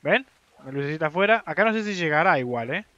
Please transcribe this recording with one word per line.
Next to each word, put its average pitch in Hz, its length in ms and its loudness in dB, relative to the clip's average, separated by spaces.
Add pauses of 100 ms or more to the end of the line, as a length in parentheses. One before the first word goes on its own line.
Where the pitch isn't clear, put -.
¿Ven? 208 240 0 (380)
La 135 80 -14
lucecita 147 360 -4
afuera. 196 380 2
Acá 170 200 0
no 220 80 2
sé 220 100 -2
si 208 120 -4
llegará 165 440 2
igual, 120 340 -4
¿eh? 202 120 -8 (120)